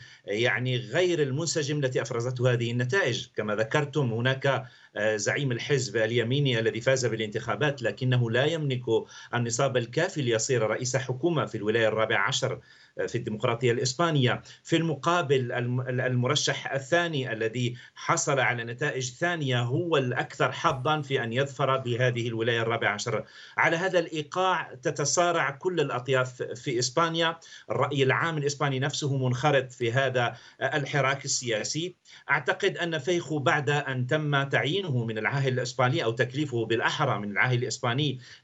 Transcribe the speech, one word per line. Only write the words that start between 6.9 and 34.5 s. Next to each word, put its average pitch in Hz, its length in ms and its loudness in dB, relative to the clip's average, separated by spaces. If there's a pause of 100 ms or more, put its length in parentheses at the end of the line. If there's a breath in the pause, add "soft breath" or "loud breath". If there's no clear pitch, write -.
بالانتخابات، 110 760 -2
لكنه 120 480 0
لا 120 140 2
يملك 147 380 -2 (520 loud breath)
النصاب 120 420 0
الكافي 147 460 -2
ليصير 117 400 2
رئيس 123 340 0
حكومة 131 500 0
في - 80 -8
الولاية 107 340 2
الرابع 110 300 2
عشر 110 420 0 (480 loud breath)
في 113 100 -4
الديمقراطية 117 540 0
الإسبانية. 127 680 2 (220 loud breath)
في - 120 2
المقابل 160 760 0
الم-، 123 280 0
المرشح 127 920 0
الثاني 139 600 0
الذي 117 440 -2 (180 loud breath)
حصل 156 460 0
على 120 240 0
نتائج 127 480 -4
ثانية 156 480 -2
هو 156 360 0
الأكثر 135 560 0
حظاً 156 480 0
في 135 220 -2
أن 117 100 -4
يظفر 135 440 0
بهذه 120 520 0
الولاية 113 340 0
الرابع 113 260 0
عشر. 104 360 -2 (320 loud breath)
على 160 200 4
هذا 180 220 0
الإيقاع 165 840 -2
تتصارع 160 680 2
كل 165 300 -2
الأطياف 127 600 0
في - 360 -4
إسبانيا، 165 580 0 (340 loud breath)
الرأي 135 320 0
العام 156 360 2
الإسباني 139 400 0
نفسه 143 380 -2
منخرط 127 560 2
في 117 200 -2
هذا 127 440 2 (260 loud breath)
الحراك 135 600 0
السياسي. 127 720 -2 (360 loud breath)
أعتقد 180 460 0
أن 165 220 -2
فيخو 170 400 0
بعد 147 320 2
أن 135 360 0
تم 147 360 2
تعيينه 139 640 0